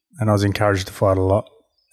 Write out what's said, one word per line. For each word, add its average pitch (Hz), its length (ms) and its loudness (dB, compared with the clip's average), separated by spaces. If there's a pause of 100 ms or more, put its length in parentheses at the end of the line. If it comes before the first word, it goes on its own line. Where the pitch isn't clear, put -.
(180)
and 107 120 0
I - 20 4
was 101 100 2
encouraged 101 440 0
to - 80 -18
fight 95 240 2
a 95 40 0
lot, 95 280 0 (420)